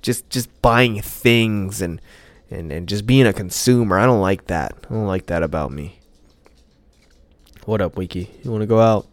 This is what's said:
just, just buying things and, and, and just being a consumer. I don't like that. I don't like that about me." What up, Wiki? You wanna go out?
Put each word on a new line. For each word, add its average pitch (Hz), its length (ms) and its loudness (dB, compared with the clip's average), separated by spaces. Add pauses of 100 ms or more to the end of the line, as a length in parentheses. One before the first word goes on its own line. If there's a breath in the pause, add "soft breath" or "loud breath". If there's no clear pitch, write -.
just, - 260 -4
just - 320 -8
buying 117 400 2
things 107 800 0
and, 85 180 -6 (520 soft breath)
and, 82 200 -12
and 85 160 -8
just 104 200 -6
being 131 180 6
a 101 80 2
consumer. 107 640 0
I 104 80 4
don't 120 160 4
like 95 260 -2
that. 80 280 -4 (120)
I - 60 -10
don't 110 140 -4
like 92 200 -4
that 85 140 -2
about 78 300 -4
me." 71 280 -12 (1700)
What 107 160 -2
up, 87 140 -4
Wiki? 92 340 -8 (140)
You 127 80 -8
wanna 107 160 -4
go 113 120 4
out? 110 340 4